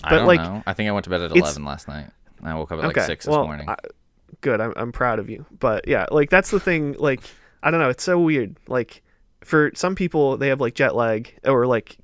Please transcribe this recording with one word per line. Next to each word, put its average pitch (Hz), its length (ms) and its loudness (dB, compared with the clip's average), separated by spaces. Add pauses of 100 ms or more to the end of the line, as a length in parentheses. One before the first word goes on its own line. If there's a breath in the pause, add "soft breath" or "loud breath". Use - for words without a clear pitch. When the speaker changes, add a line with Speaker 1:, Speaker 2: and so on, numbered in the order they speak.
Speaker 1:
I 110 60 2
Speaker 2:
But, 160 80 6
Speaker 1:
don't 117 100 4
Speaker 2:
like, 175 120 8
Speaker 1:
know. 92 240 -6
I 95 100 -4
think 107 140 -2
I 104 40 -2
went 101 120 -2
to 92 60 -8
bed 90 120 0
at 80 100 -6
Speaker 2:
it's 87 80 8
Speaker 1:
eleven 73 240 0
last 71 240 -12
night. 73 180 -12 (320)
And - 100 -12
I 80 60 -6
woke 80 160 -8
up 82 80 -6
at, 78 80 -4
like, 160 100 -2
Speaker 2:
Okay, 90 100 2
Speaker 1:
six 85 180 -6
this 151 80 -2
Speaker 2:
well, 147 140 2
Speaker 1:
morning. 76 220 -10
Speaker 2:
I, - 60 -4 (680)
good. 117 180 0
I'm, 113 160 -4
I'm 117 160 -8
proud 117 260 -2
of 101 100 -6
you. 113 160 -12 (140)
But, 110 300 -2
yeah, 113 240 0
like, 147 180 2
that's 190 220 2
the 196 80 0
thing. 151 360 -2
Like, 143 240 -2 (440 soft breath)
I 156 80 2
don't 165 80 2
know. 165 80 2
It's - 160 -4
so 180 160 2
weird. 151 360 0 (120)
Like, 123 340 -6 (400)
for 151 320 2
some 185 220 -2
people, 147 400 2
they 135 120 -2
have, 135 120 0
like, 117 140 -2
jet 135 200 2
lag 113 400 0 (100)
or, 127 220 4
like, 120 380 0